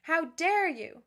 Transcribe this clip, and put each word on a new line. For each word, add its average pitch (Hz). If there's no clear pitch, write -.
How 320
dare 392
you? 233